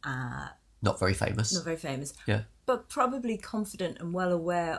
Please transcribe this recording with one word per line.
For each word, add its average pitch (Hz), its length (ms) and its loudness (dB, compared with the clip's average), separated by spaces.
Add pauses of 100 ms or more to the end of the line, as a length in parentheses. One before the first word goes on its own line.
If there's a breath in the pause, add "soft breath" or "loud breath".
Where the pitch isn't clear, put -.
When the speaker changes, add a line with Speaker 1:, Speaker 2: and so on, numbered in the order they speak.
Speaker 1:
uh, 127 440 -4 (340)
Speaker 2:
Not - 180 2
very 95 140 4
famous. 104 400 2
Speaker 1:
not 170 100 0
very 165 140 -2
famous, 139 360 -4 (120)
Speaker 2:
Yeah. 110 160 4 (240)
Speaker 1:
but 247 240 0
probably 247 480 0
confident 196 640 -4
and 170 140 -4
well 180 180 2
aware 170 480 2